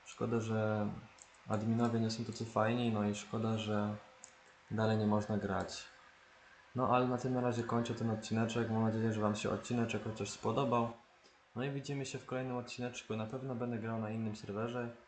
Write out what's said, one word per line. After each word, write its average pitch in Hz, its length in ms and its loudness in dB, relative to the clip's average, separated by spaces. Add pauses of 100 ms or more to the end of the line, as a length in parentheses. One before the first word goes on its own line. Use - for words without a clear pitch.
Szkoda, 117 360 -2
że 107 480 2 (600)
adminowie 113 520 2
nie 113 100 2
są 117 140 -4
tacy 110 200 -6
fajni, 113 480 2
no 104 120 2
i 104 100 2
szkoda, 110 440 0
że 104 380 0 (760)
dalej 110 280 4
nie 107 80 4
można 104 320 4
grać. 95 460 -2 (920)
No 127 140 2
ale 127 200 6
na 123 100 0
tym 127 160 0
na 123 60 2
razie 120 220 2
kończę 117 320 0
ten 113 160 0
odcineczek. 113 600 0
Mam 110 120 2
nadzieję, 110 300 2
że 107 80 0
wam 104 160 2
się 107 140 -2
odcineczek 113 540 0
chociaż 107 260 -4
spodobał. 120 600 0 (640)
No 120 80 -2
i 143 60 -2
widzimy 139 360 -4
się - 120 -8
w - 80 -10
kolejnym 127 300 -4
odcineczku. 123 600 -6
Na 110 100 -2
pewno 131 280 -6
będę 120 240 -2
grał 113 220 -2
na 107 100 -2
innym 110 260 -2
serwerze. 117 600 -4 (120)